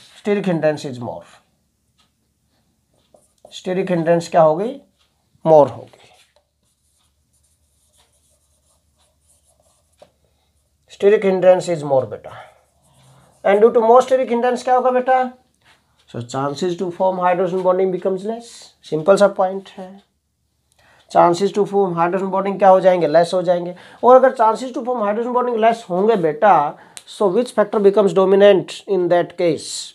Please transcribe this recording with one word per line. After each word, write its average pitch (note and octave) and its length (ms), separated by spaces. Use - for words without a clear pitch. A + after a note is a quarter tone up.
steric G3+ 280
hindrance D#3 400
is A#2+ 140
more, E2+ 240
स्टेरिक F#3 380
हिंड्रेंस E3+ 400
क्या F3 100
होगी, D#3+ 280
मोर D3+ 220
होगी, A2+ 320
स्टेरिक G3+ 340
हिंड्रेंस F#3 440
is D#3 140
more C3+ 220
बेटा, - 260
and G3+ 160
due A#3 120
to A#3+ 80
more A#3 200
steric B3+ 280
hindrance A#3+ 340
क्या B3+ 120
होगा B3+ 160
बेटा, B3+ 280
so A#2+ 120
chances D3 440
to F#3 120
form F#3 280
hydrogen F3+ 440
bonding F#3 280
becomes F#3+ 340
less, A3+ 220
सिंपल D#3+ 280
सा G3 100
पॉइंट F#3+ 400
है, F#3 140
chances F3 460
to G3+ 160
form F#3 260
hydrogen F#3 320
bonding G3 280
क्या G3 100
हो F#3+ 120
जाएंगे, F3+ 260
लेस E3 260
हो F#3 80
जाएंगे। F3 340
और B3 120
अगर B3+ 200
chances A#3 420
to A#3+ 80
form A#3+ 220
hydrogen A3+ 300
bonding B3 240
less A3 280
होंगे G3+ 260
बेटा, D#3 500
so G3 280
which B3 200
factor G#3 240
becomes G3 340
dominant G3 760
in F3+ 220
that F3 280
case, E3 340